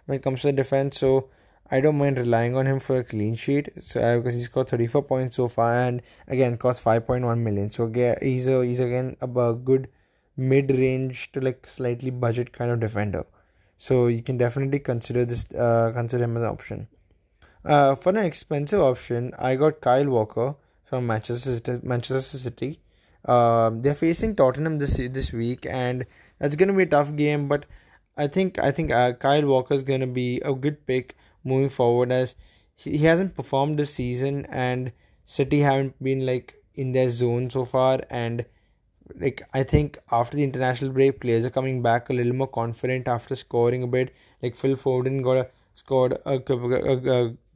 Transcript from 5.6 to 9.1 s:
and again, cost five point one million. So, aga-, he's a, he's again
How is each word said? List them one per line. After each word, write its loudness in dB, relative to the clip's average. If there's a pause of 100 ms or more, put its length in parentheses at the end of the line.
and 0 (240)
again, 0
cost 0
five 2
point 0
one 0
million. -2
So, -2
aga-, 2
he's 0
a, 2
he's -2
again -2